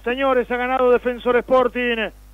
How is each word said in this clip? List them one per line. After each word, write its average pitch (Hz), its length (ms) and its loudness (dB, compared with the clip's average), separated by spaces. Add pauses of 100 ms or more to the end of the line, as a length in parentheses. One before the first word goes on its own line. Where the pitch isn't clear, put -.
Señores, 254 480 0
ha 247 60 -4
ganado 247 340 0
Defensor 240 460 0
Sporting, 240 720 0 (260)